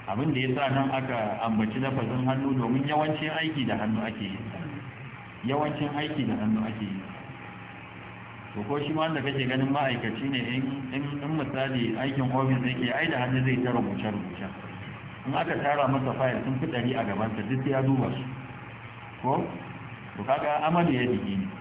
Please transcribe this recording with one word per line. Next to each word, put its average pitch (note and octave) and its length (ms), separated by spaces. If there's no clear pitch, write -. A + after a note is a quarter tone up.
Abin C3 300
da B2+ 60
ya C3 120
sa C3+ 180
nan C3+ 200
aka B2 520
ambaci A2 380
lafazin B2+ 460
hannu, C3+ 280
domin B2+ 320
yawancin D3+ 440
aiki D#3 360
da G#2+ 120
hannu G#2+ 240
ake A2 220
yi. F#2+ 140
Yawancin D3 500
aiki D3 340
da G#2+ 100
hannu G#2+ 260
ake G#2+ 240
yi. F#2+ 160
To, G#2 120
ko C#3+ 160
shi D3 100
ma D#3 100
wanda D#3+ 200
kake C3+ 240
ganin C3 240
ma'aikaci C3 600
ne, C3 100
in, B2 260
in, C#3 120
in D3 160
misali C3 580
aikin C3+ 380
ofis C3 240
yake, B2+ 340
ai D3 160
da C3+ 140
hannu C3 240
zai B2+ 160
ta B2+ 80
rubuce-rubuce. G2 760
In C3+ 60
aka E3 280
tara C#3+ 260
masa C3 260
fayil A#2+ 300
sun C3 160
fi D#3 60
ɗari B2 320
a A2+ 80
gabansa, G#2+ 420
duk C3 140
sai C#3+ 100
ya C3 100
duba C3 280
su. - 140
Ko? D3+ 240
To, G2+ 80
kaga D3+ 400
amalu E3+ 260
ya B2 140
digi G2+ 320
ne. - 100